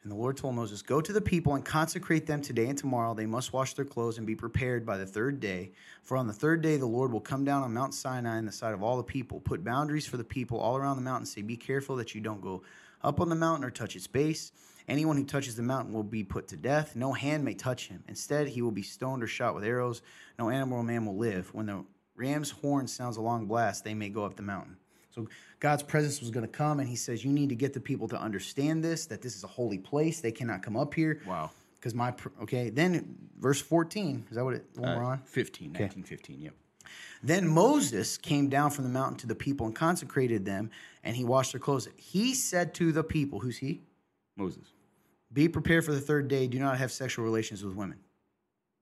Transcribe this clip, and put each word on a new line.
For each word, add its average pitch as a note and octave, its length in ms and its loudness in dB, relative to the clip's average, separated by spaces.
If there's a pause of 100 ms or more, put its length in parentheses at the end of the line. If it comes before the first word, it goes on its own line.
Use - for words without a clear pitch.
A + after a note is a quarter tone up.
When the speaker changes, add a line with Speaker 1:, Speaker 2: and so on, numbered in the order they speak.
Speaker 1:
and G#2 80 -8
the G2+ 40 -6
Lord B2+ 200 0
told C3 200 -4
Moses, G#2 260 -4
"Go C3+ 180 2
to D#3+ 120 -4
the G#3 80 4
people E3 360 4
and - 80 -2
consecrate D#3+ 640 2
them D3 140 0
today A#2+ 280 2
and C#3 100 -2
tomorrow. A#2+ 360 0
They G#2+ 120 -2
must A#2 260 -2
wash C3 220 0
their C#3 100 -2
clothes A#2 340 -2
and A2+ 80 -6
be A2 100 -2
prepared A#2+ 500 0
by G#2 120 -2
the F#2+ 80 -4
third A#2 340 0
day. F#2+ 320 -4 (320)
For B2+ 120 -2
on B2+ 120 0
the G#2 40 -4
third D#3+ 300 2
day, D#3 140 4
the C3 100 2
Lord A#2+ 260 2
will A2 80 0
come C#3 240 -2
down C#3 200 2
on A2+ 100 -2
Mount C3 200 0
Sinai A#2+ 440 -2
in A2+ 80 -2
the G#2 60 -6
sight A2+ 220 -4
of G2 100 -4
all A#2+ 120 4
the B2 80 0
people, - 360 -6
put F2 240 -2
boundaries D3 420 0
for - 100 -6
the A#2 80 -4
people A#2 360 -4
all A#2 160 2
around C#3 200 0
the B2+ 60 -4
mountain, B2 240 -4
say, - 160 -8
'Be A2+ 140 -6
careful C3+ 400 -2
that A#2 180 -6
you A2+ 60 -6
don't G#2+ 200 -4
go F#2+ 220 -6 (400)
up D3 180 2
on F3 80 4
the E3 80 4
mountain E3 280 4
or B2 60 -2
touch A#2 240 -8
its F#2 120 -12
base. D#3 440 0 (380)
Anyone D3+ 300 2
who C#3 60 2
touches C3+ 320 -2
the A#2 60 -2
mountain A#2+ 300 0
will A2 100 0
be G#2+ 220 -2
put - 240 -6
to F#2 80 -12
death. C#3 400 0
No C3 160 0
hand C#3 320 0
may A2+ 100 -2
touch - 340 -4
him. F2+ 200 -14
Instead, C#3+ 400 -2
he A#2+ 140 -4
will A#2+ 80 2
be G2+ 120 -4
stoned C3 400 -6
or A2+ 40 -2
shot A2+ 280 0
with G2 100 -6
arrows. B2 360 0 (380)
No A#2 100 0
animal B2+ 300 0
or A#2+ 40 0
man A#2 220 0
will G2 120 -2
live. G2 360 0
When G#2+ 140 -4
the G2+ 180 -4 (320)
ram's C#3+ 340 -2
horn C#3+ 360 0
sounds A#2+ 320 -6
a - 40 -4
long A#2 240 0
blast, G#2+ 380 2
they G#2+ 100 -4
may G#2+ 140 -4
go G#2 160 -2
up F#2+ 120 -4
the G#2 60 -10
mountain.'" F#2+ 360 -8 (320)
So A2+ 180 -8 (320)
God's D3 220 4
presence D3 400 2
was A#2 80 -4
gonna A2+ 180 -2
come, D3+ 320 2
and B2 80 0
he A#2+ 80 -4
says, A2+ 280 -4
"You C#3 80 2
need C#3+ 180 4
to B2 40 2
get C3+ 200 0
the B2 60 -4
people A2+ 280 -2
to A#2 120 -4
understand C#3 600 0
this, E3 240 0
that G#2 140 -10
this A#2 160 -8
is - 80 -14
a F#2+ 40 -10
holy A2 300 -2
place. D#3 440 2
They A2+ 100 2
cannot A2 300 -4
come G#2 140 -4
up C#3+ 180 0
here." D#3 320 2
Speaker 2:
Wow. E2+ 240 -4 (320)
Speaker 1:
'Cause B2 120 -4
my A#2+ 160 2
pr-, - 200 -8 (120)
okay, A#2+ 280 -2
then D#3 460 2 (220)
verse C#3 220 4
fourteen, D#3+ 720 0
is A2 60 -6
that A#2+ 80 0
what B2+ 100 0
it, - 200 -10
the - 60 -8
one D#2 120 0
Speaker 2:
Uh, - 40 0
Speaker 1:
we're A#2+ 80 -2
on? B2+ 200 -2
Speaker 2:
fifteen, - 480 -4
Speaker 1:
Okay. D#3+ 120 0
Speaker 2:
nineteen F#2 200 -6
fifteen, C#2+ 360 -14
yep. - 140 -14 (680)
Speaker 1:
Then E3+ 260 4
Moses D#3+ 680 6
came C#3+ 320 4
down C#3+ 200 4
from C#3 140 -4
the B2+ 60 0
mountain B2+ 300 0
to - 60 -8
the A#2 80 0
people C#3 320 -2
and A2 80 -4
consecrated C3 720 2
them, G2+ 260 -2 (320)
and - 140 -4
he B2+ 80 -2
washed B2+ 280 4
their C3 80 -6
clothes. C3+ 360 0
He A#3+ 380 0
said F3 400 2
to E3 180 4
the D#3 100 2
people, D3+ 380 0
who's B2 180 -4
he? C#3 220 -4 (560)
Speaker 2:
Moses. - 380 -6 (580)
Speaker 1:
"Be C#3+ 160 6
prepared E3 380 4
for D3+ 80 0
the C3+ 80 0
third C#3+ 260 2
day. C3+ 200 2
Do A#2+ 100 -2
not C3+ 180 2
have B2+ 160 0
sexual A#2+ 320 -4
relations A2 400 0
with G2 100 -6
women." G2 240 -6 (840)